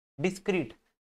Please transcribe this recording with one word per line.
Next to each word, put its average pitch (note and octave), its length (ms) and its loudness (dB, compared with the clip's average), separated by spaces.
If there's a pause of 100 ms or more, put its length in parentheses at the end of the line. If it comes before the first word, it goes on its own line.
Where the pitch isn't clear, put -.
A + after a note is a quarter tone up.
(200)
डिस्क्रीट। F3+ 540 0 (320)